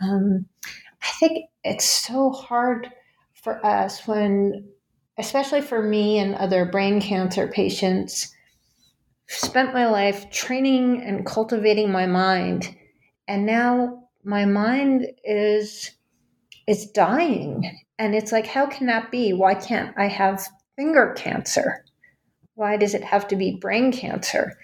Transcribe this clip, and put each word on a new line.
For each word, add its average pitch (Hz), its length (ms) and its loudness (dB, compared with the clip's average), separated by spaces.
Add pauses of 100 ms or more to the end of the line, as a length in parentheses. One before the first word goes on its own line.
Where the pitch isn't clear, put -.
um, 196 440 0 (560)
I - 60 -8 (120)
think 320 260 0 (180)
it's 202 220 -4
so 262 460 0
hard 240 600 -2 (420)
for - 320 -6
us 202 400 0
when, 202 600 0 (500)
especially 277 440 0
for 240 200 -2
me 214 380 2
and 196 160 0
other 185 300 2
brain 196 340 2
cancer 190 480 0
patients, 190 880 -2 (920)
spent - 460 -2
my 247 140 2
life 202 440 0
training 254 720 0
and 196 220 -4
cultivating 214 680 2
my 185 160 0
mind. 180 680 0 (520)
And 202 180 -2
now 247 580 0 (220)
my 202 200 0
mind 247 640 2 (160)
is, 208 680 0 (760)
is 208 200 2
dying. 185 920 0 (200)
And 214 160 0
it's 214 160 -2
like, 220 160 2
how 269 180 0
can 277 220 -4
that 226 240 0
be? 233 220 0
Why 185 200 4
can't - 440 -4
I 202 100 2
have 196 380 0 (300)
finger 285 420 4
cancer? - 680 -2 (720)
Why 214 220 -2
does 208 160 0
it - 100 -4
have 202 260 0
to 196 60 -2
be 185 240 -2
brain 226 320 2
cancer? - 720 -4